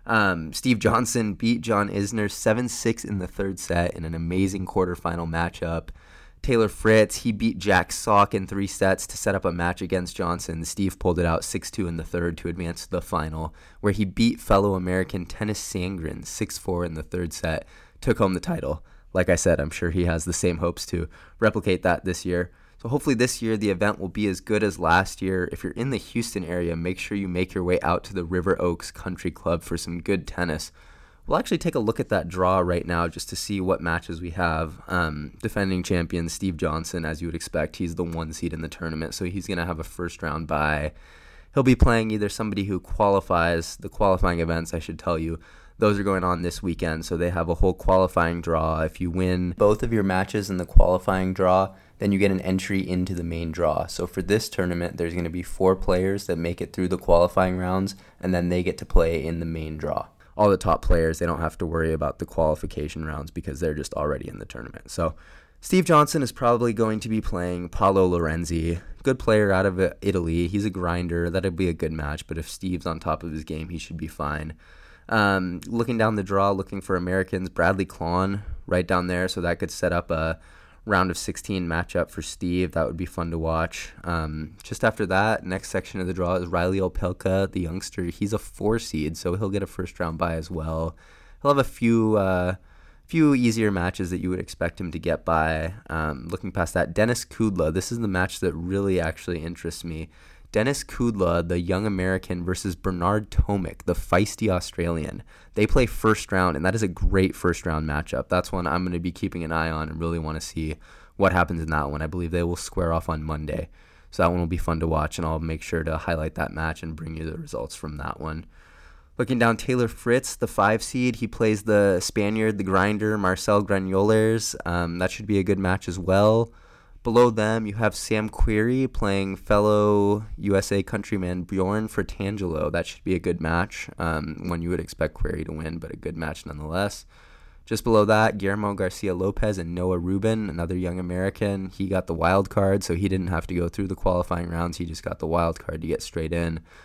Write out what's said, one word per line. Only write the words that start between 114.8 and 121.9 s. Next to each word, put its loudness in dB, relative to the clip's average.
watch, 0
and -2
I'll -2
make -4
sure -4
to -4
highlight -4
that -4
match -6
and -8
bring -10
you -6
the -8
results -8
from -10
that -8
one. -8
Looking 0
down, 6
Taylor 0
Fritz, 0
the -2
five 2
seed. 0
He -6
plays 0
the 6